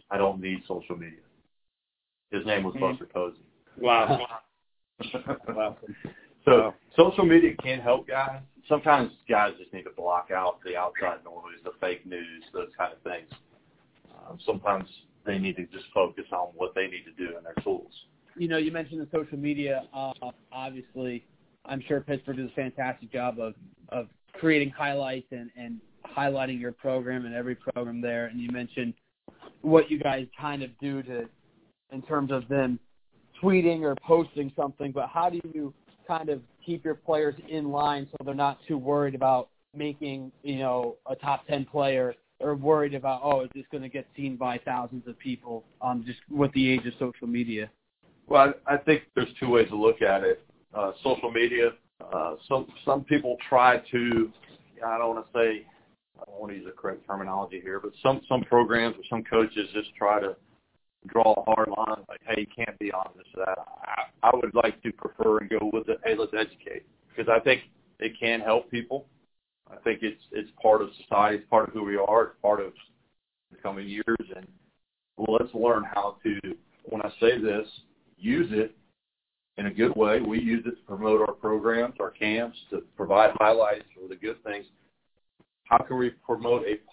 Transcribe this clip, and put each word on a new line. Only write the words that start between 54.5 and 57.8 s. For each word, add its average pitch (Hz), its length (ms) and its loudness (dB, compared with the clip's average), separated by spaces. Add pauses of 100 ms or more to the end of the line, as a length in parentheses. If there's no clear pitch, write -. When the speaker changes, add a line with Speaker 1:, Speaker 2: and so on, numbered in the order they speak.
Speaker 1:
I 113 140 -2
don't 117 160 0
wanna 113 180 -10
say, 110 320 2 (560)
I - 60 -16
don't 101 140 -16
wanna 104 140 -10
use 95 120 -14
the 92 60 -14
correct - 340 -8
terminology 95 540 -6
here, 95 200 -8